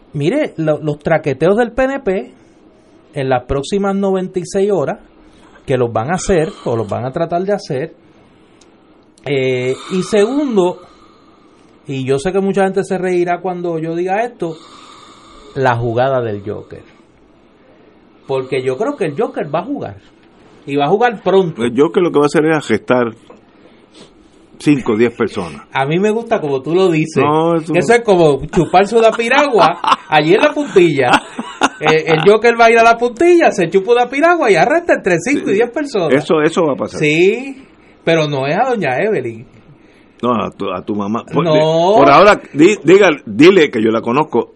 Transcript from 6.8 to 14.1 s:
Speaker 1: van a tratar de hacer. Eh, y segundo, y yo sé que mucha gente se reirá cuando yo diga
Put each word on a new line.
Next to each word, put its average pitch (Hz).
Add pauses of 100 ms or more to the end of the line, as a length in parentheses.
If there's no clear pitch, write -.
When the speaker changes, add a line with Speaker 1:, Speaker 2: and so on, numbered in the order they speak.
Speaker 1:
van 107
a 131
tratar 170
de 196
hacer. 160 (1300)
Eh, 131 (160)
y 185
segundo, 220 (1080)
y 135
yo 135
sé 185
que 190
mucha 196
gente 190
se 190
reirá 175
cuando 175
yo 165
diga 185